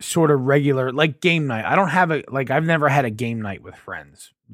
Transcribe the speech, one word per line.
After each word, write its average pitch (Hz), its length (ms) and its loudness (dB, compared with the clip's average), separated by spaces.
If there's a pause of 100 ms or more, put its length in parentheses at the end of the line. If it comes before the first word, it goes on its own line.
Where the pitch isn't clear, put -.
sort 160 320 2
of 135 80 2
regular, 135 500 2
like, 143 300 -2
game 170 260 0
night. 113 180 -4
I 147 120 0
don't 185 140 2
have 175 200 2
a, 151 160 -2
like, 131 240 -4
I've 151 140 2
never 160 240 2
had 139 160 4
a 117 60 -2
game 117 300 -6
night 101 220 -8
with - 140 -20
friends. 76 560 -16 (220)